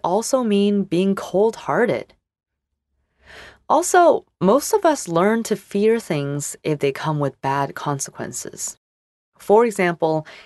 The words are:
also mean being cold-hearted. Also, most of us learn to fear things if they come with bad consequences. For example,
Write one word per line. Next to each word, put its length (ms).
also 400
mean 400
being 320
cold-hearted. 1000
Also, 560
most 340
of 120
us 240
learn 340
to 120
fear 440
things 640
if 160
they 140
come 260
with 220
bad 340
consequences. 1000
For 280
example, 600